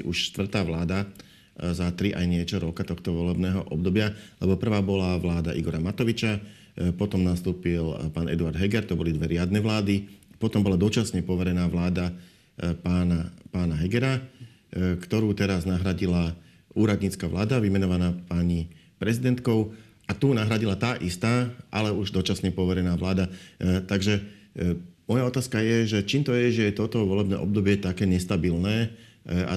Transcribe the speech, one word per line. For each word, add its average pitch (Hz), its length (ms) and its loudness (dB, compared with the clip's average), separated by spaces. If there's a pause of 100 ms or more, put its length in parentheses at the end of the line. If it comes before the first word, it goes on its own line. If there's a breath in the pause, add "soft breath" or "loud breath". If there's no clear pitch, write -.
už - 240 -2
štvrtá 101 320 -2
vláda, 85 400 -2
e, 101 40 -10 (680 loud breath)
za 87 160 -2
tri 90 240 -2
aj 90 80 -2
niečo 87 400 0
roka 82 240 -4
tohto 87 240 -6
volebného 90 560 -2
obdobia, 98 480 0 (240 loud breath)
lebo 92 160 2
prvá 104 240 0
bola 92 400 2
vláda 85 320 0
Igora 80 320 -2
Matoviča, 113 560 0
e, - 560 -4
potom 101 240 -2
nastúpil, 87 640 0
e, 80 320 -4
pán 82 160 -2
Eduard 82 240 -2
Heger, 101 320 0
to 92 80 -2
boli 85 160 0
dve 78 160 -2
riadne 90 320 0
vlády, 104 480 0 (320 loud breath)
potom 110 240 2
bola 95 160 4
dočasne 104 400 2
poverená 87 480 0
vláda, 87 480 0 (400 loud breath)
e, 85 240 -2
pána, 87 480 2 (240)
pána 87 240 0
Hegera, 120 440 0 (540 loud breath)
e, 90 240 0
ktorú 104 400 0
teraz 95 320 0
nahradila 87 640 0 (400 loud breath)
úradnícka 98 560 0
vláda, 107 320 0
vymenovaná 92 640 2
pani 87 480 0 (240 loud breath)
prezidentkou. 117 720 0 (400 loud breath)
A 101 80 -4
tu 139 160 2
nahradila 107 400 2
tá 117 240 0
istá, 120 560 0 (160)
ale 107 240 0
už 95 160 -2
dočasne 92 400 0
poverená 90 480 0
vláda. 92 320 0 (320 loud breath)
E, 92 240 2
takže, 101 400 0 (320 loud breath)
e, 90 160 0 (320)
moja 123 240 0
otázka 123 320 -2
je, 113 240 4
že 107 140 2 (100)
čím 143 160 2
to 131 80 0
je, 123 160 4
že 113 160 2
je 104 80 2
toto 107 320 0
volebné 98 320 2
obdobie 101 400 2
také 95 320 0
nestabilné, 90 800 2 (400 loud breath)
e, 90 160 0
a - 120 -2